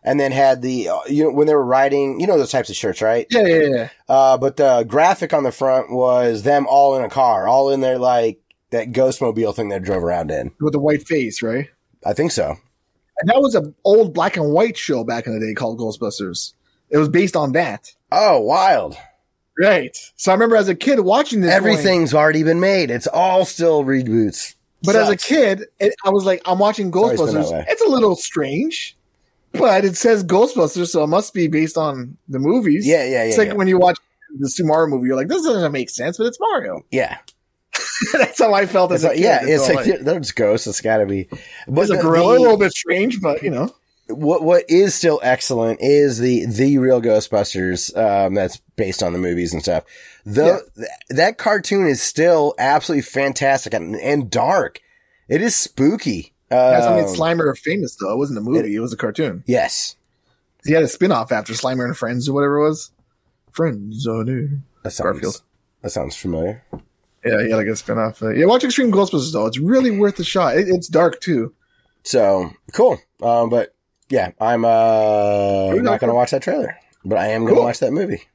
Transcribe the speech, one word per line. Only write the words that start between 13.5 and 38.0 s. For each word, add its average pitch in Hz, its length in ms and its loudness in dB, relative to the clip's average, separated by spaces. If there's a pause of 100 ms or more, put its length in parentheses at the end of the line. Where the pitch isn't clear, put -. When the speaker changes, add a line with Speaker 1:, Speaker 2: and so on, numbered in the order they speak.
Speaker 2:
an 151 200 -2 (100)
old 202 280 6
black 175 240 -2
and 151 160 0
white 214 240 2
show 123 280 -4
back 117 220 -6
in 110 120 -6
the 110 80 -4
day 110 80 -6
called 117 240 -6
Ghostbusters. 104 760 -8 (380)
It 151 80 2
was 151 100 2
based 180 280 2
on 143 160 -2
that. 143 420 -4 (180)
Speaker 1:
Oh, 185 280 4
wild. 131 580 0 (600)
Speaker 2:
Right. 170 380 2 (200)
So 185 160 0
I - 20 4
remember 226 220 4
as 196 120 2
a 185 60 0
kid 269 260 2
watching 208 400 0
this 175 120 2
Speaker 1:
Everything's 190 600 2
Speaker 2:
going, 151 100 4
Speaker 1:
already 156 200 2
been 165 180 2
made. 185 300 2
It's 120 160 -4
all 185 400 2
still 160 380 2
reboots. 117 680 0 (280)
Speaker 2:
But 202 140 2
as 214 120 4
a 202 40 2
Speaker 1:
Sucks. 185 140 -4
Speaker 2:
kid, 214 360 2 (180)
it, 208 140 2 (100)
I 196 60 2
was 196 160 0
like, 185 180 0
"I'm 185 140 0
watching 208 300 0
Speaker 1:
It's 170 80 -4
always 196 240 2
been 147 140 0
that - 120 0
Speaker 2:
Ghostbusters. 85 60 -6
Speaker 1:
way. 78 160 -6
Speaker 2:
It's 440 140 0
a 427 60 4
little 220 280 2
strange, 165 800 -6 (560)
but 202 320 2
it 180 120 -2
says 220 280 2
Ghostbusters, 175 640 0
so 156 160 0
it - 20 0
must 180 280 0
be 175 120 0
based 156 320 -2
on 135 380 -6 (120)
the 135 120 -6
movies." 151 460 2
Speaker 1:
Yeah, 151 180 4
yeah, 131 60 -4
yeah, 123 140 0
Speaker 2:
It's 113 140 2
like 208 100 4
Speaker 1:
yeah. 208 60 -8
Speaker 2:
when 190 140 0
you 185 100 4
watch 180 180 4 (420)
the 135 120 -4
Super 170 180 -2
Mario 156 260 4
movie, 127 120 -2
you're 131 100 0
like, 143 120 -4
"This 330 160 -2
doesn't 196 280 0
make 131 160 -6
sense, - 300 -6
but 226 80 0
it's 247 140 -6
Mario." 269 500 -4
Speaker 1:
Yeah. - 280 -2 (540)
Speaker 2:
<laughs> - 400 -6